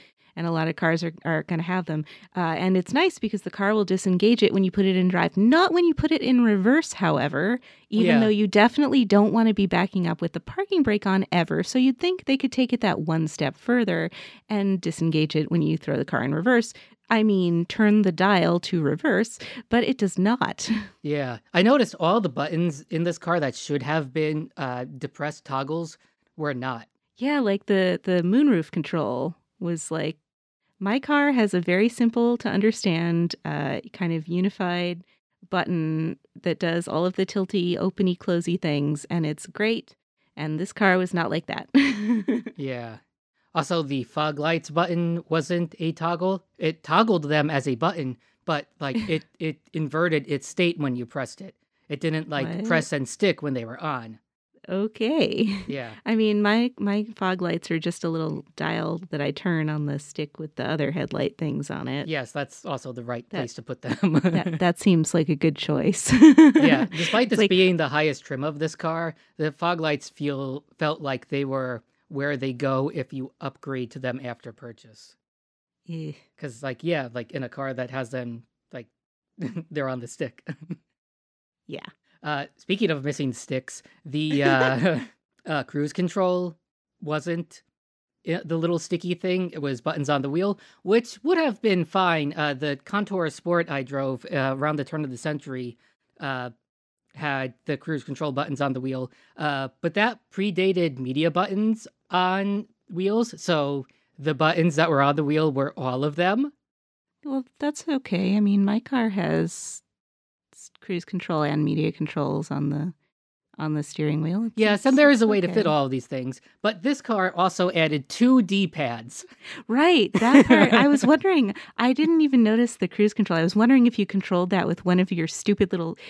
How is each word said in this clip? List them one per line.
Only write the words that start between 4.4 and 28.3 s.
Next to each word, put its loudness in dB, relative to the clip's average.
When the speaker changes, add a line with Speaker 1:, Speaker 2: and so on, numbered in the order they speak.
Speaker 1:
it 4
when 2
you 0
put 2
it 2
in 4
drive, 0
not 6
when 4
you 4
put 0
it 0
in 4
reverse, 2
however, 0
even 2
Speaker 2:
Yeah. 6
Speaker 1:
though 4
you 2
definitely 4
don't 6
wanna 4
be 2
backing 0
up -2
with -4
the -6
parking -2
brake 0
on 2
ever. 0
So -2
you'd 4
think -2
they 2
could -2
take 2
it 0
that 0
one 0
step -4
further 0
and 0
disengage 0
it 0
when 2
you 0
throw -4
the -2
car -2
in -2
reverse. 2
I 2
mean, 2
turn 4
the 2
dial 2
to -2
reverse, 0
but 2
it 0
does -2
not. 0
<laughs> -10
Speaker 2:
Yeah. -4
I 4
noticed 4
all 4
the -2
buttons -2
in -2
this -2
car 0
that -2
should -4
have -4
been, -2
uh, -6
depressed -10
toggles -6
were -4
not. -8
Speaker 1:
Yeah, -2
like, 0
the, 2
the 0
moonroof 2